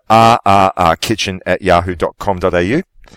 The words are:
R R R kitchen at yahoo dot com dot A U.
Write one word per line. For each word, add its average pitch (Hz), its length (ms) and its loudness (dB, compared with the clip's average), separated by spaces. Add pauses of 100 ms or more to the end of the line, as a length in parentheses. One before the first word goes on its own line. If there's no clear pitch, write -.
R 113 360 4
R 98 300 2
R 82 220 2
kitchen 98 480 -6
at 90 160 -4
yahoo 90 340 0
dot 82 240 -8
com 95 200 -6
dot 87 140 -2
A 87 120 0
U. 139 180 -4 (340)